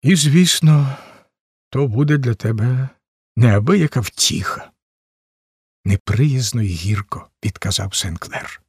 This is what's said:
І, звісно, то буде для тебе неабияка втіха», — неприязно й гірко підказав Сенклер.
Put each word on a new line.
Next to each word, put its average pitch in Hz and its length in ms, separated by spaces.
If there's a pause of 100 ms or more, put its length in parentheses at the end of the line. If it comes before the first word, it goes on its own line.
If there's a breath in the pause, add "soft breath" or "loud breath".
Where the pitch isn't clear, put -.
І, 175 140
звісно, 151 800 (720 loud breath)
то 139 180
буде 147 300
для 123 180
тебе 123 540 (460)
неабияка 123 640
втіха», — - 720 (1120)
неприязно 117 760
й 104 60
гірко 98 640 (100)
підказав 98 560
Сенклер. - 720